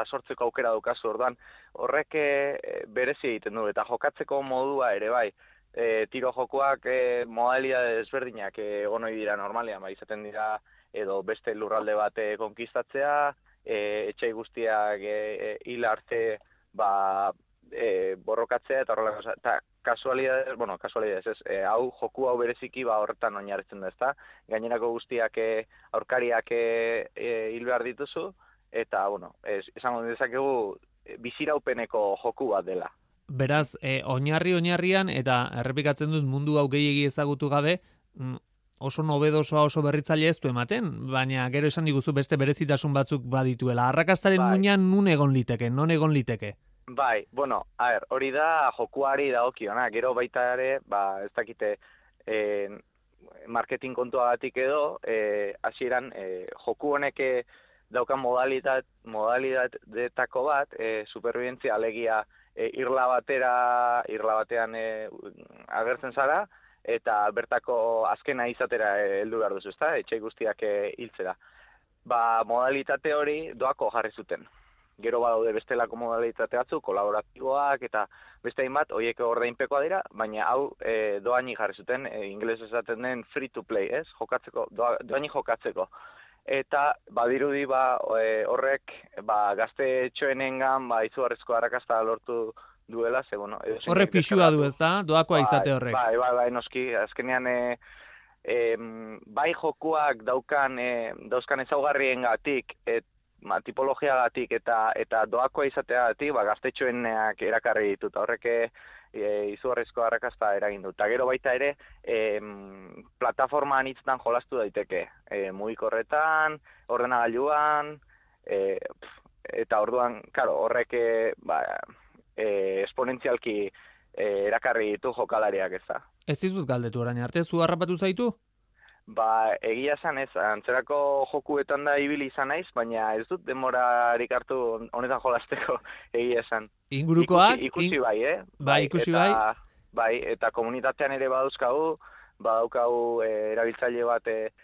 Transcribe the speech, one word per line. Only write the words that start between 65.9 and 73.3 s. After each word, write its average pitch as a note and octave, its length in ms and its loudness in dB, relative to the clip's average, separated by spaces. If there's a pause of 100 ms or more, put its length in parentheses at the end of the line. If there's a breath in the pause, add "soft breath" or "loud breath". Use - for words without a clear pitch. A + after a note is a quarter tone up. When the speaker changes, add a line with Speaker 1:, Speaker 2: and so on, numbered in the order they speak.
Speaker 1:
zara, D3 340 2 (380 soft breath)
eta A2 480 2
bertako A#2 720 0
azkena B2 420 -2
izatera, A2 520 0
eh, G2 220 0
heldu A2+ 160 -2
behar G#2 160 0
duzu, G2 160 -8
ezta? D3+ 280 -2
Etxai A2+ 220 -4
guztiak, G#2+ 420 -4
eh, G#2 360 -2
hiltzera. F#2 380 -8 (680 soft breath)
Ba, A#2 400 2
modalitate C3+ 720 0
hori D3 400 -2